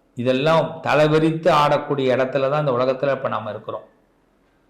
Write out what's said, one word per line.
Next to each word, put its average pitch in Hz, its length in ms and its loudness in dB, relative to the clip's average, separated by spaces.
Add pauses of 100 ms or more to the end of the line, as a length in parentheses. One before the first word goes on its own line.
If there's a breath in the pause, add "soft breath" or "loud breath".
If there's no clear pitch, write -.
(180)
இதெல்லாம் 135 500 0 (180)
தலைவிரித்து 156 640 2 (120)
ஆடக்கூடிய 139 540 0
இடத்துல 135 360 0
தான் 151 140 0
இந்த 127 120 0
உலகத்துல 131 400 0
இப்ப 117 160 -4
நாம 110 200 -6
இருக்கிறோம். 107 340 -12 (840)